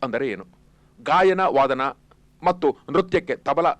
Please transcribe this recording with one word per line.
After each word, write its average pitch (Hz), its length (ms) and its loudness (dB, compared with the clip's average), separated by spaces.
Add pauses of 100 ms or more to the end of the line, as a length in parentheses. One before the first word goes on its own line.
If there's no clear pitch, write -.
ಅಂದರೆ 131 260 -4
ಏನು? 95 160 -8 (560)
ಗಾಯನ, 185 500 2
ವಾದನ 135 340 2 (580)
ಮತ್ತು 180 260 0 (220)
ನೃತ್ಯಕ್ಕೆ 170 460 -2
ತಬಲಾ 156 440 0